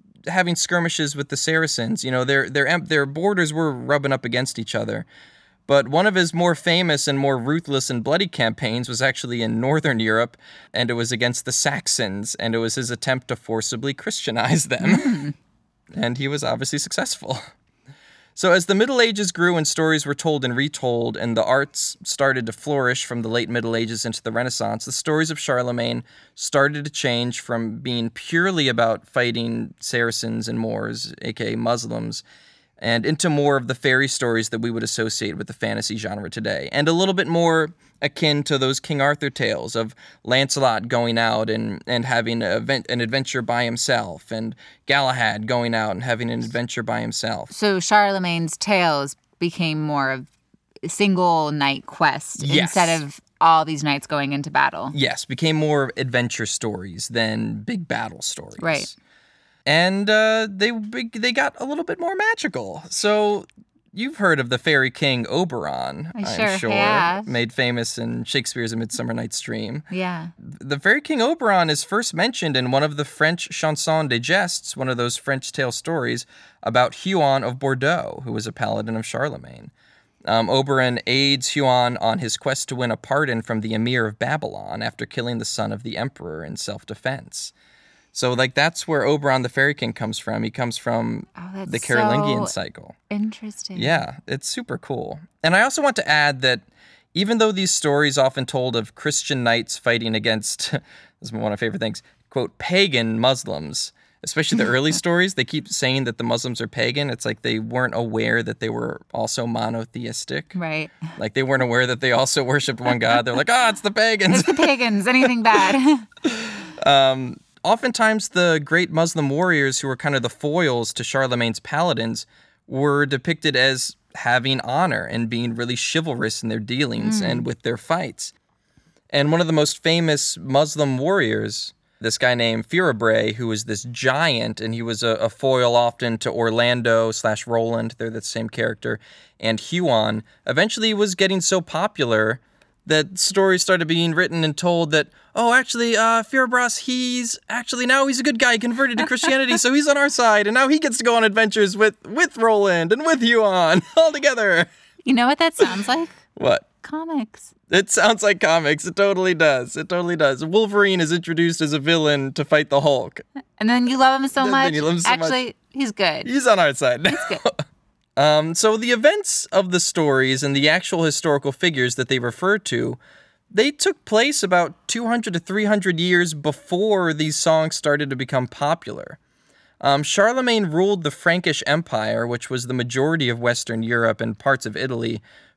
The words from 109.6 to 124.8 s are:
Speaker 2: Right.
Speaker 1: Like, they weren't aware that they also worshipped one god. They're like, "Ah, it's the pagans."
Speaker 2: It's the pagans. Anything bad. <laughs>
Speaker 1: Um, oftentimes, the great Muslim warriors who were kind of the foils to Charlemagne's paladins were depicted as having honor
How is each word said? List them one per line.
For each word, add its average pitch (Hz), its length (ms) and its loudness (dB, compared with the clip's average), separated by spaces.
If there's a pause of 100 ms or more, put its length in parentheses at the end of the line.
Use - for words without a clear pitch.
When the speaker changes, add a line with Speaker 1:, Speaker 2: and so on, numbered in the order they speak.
Speaker 2:
Right. 156 340 -6 (300)
Speaker 1:
Like, 107 160 -6
they 135 80 0
weren't 131 180 0
aware 123 240 2
that 123 160 -2
they 127 120 2
also 131 300 2
worshipped 131 380 0
one 123 160 0
god. 117 280 2
They're 120 100 0
like, 151 160 0
"Ah, 240 180 4
it's 208 120 -2
the 202 100 -2
pagans." 208 480 4
Speaker 2:
It's - 80 2
the 349 80 2
pagans. 240 500 2
Anything 247 380 4
bad. 233 600 6
<laughs> - 40 -20 (800)
Speaker 1:
Um, 131 540 4 (240)
oftentimes, 220 640 2
the 170 340 4
great 170 280 2
Muslim 160 380 2
warriors 147 500 2
who 139 80 -4
were 131 100 -2
kind 143 180 0
of 131 60 0
the 123 80 -2
foils 147 640 0
to 123 100 -6
Charlemagne's 120 560 0
paladins 143 640 -2 (420)
were 143 380 2
depicted 143 500 -2
as 131 400 0 (200)
having 127 460 0
honor 127 420 0